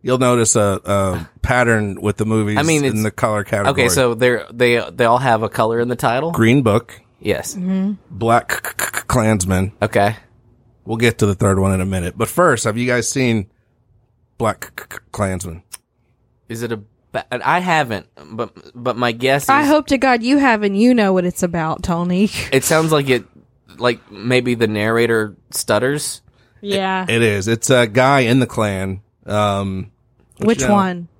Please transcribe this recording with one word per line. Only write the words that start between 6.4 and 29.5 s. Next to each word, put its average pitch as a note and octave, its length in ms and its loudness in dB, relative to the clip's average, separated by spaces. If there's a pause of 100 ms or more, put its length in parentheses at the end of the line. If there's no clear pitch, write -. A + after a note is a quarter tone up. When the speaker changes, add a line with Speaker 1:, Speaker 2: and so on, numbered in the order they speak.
Speaker 1:
Book. A2 380 0 (200)
Speaker 2:
Yes. - 340 -4
Speaker 3:
Mm-hmm. F#3+ 380 -2 (180)
Speaker 1:
Black A2+ 380 0 (140)
K-, - 140 -10
K-, - 160 -6
K-, - 160 -6
Klansman. F#2+ 640 0 (100)
Speaker 2:
Okay. G#2 340 0 (680)
Speaker 1:
We'll A2+ 140 -6
get A#2 200 0
to G#2+ 80 2
the G2 80 2
third G2 240 2
one F#2+ 140 2
in F#2 80 0
a F#2 60 -2
minute. F#2+ 320 -4
But A2 100 -2
first, E3 360 2
have A2 120 -2
you B2 100 -2
guys B2 220 0
seen A#2 420 0 (880)
Black - 380 -4
K-, - 140 -14
K-, - 80 -16 (120)
Klansman? F#2 520 -6 (880)
Speaker 2:
Is A2+ 120 -8
it A#2 100 -6
a A2 40 -4 (360)
ba-, A2+ 120 -6 (240)
I E3+ 120 2
haven't, D3+ 460 -2 (260)
but, A2 200 -8 (220)
but A#2+ 240 -6
my B2 140 0
guess C3 320 0
is - 40 -2
Speaker 3:
I C#4+ 160 2
hope D4+ 220 2
to C#4 100 2
God B3 260 2
you C4 140 2
have A#3+ 260 2
and G3+ 160 0
you B3 140 6
know G3+ 220 2
what F3+ 100 2
it's F3+ 180 -4
about, E3 400 -4
Tony. F3+ 460 0 (120)
<laughs> - 120 -6
Speaker 2:
It C3+ 120 2
sounds D#3+ 280 2
like C#3+ 160 0
it, B2 160 2 (540)
like, A#2+ 340 -2
maybe B2 420 0
the A2+ 140 2
narrator A2 680 0 (160)
stutters. B2+ 680 -2 (400)
Speaker 3:
Yeah. F#3+ 440 -2
Speaker 1:
It, E3+ 60 -6
it A2+ 120 2
is. G2+ 260 0
It's A2+ 220 -2
a B2 160 4
guy B2+ 340 4
in B2 200 4
the B2 60 2
Klan. F#2+ 540 -4 (240)
Um, G2 680 -2 (480)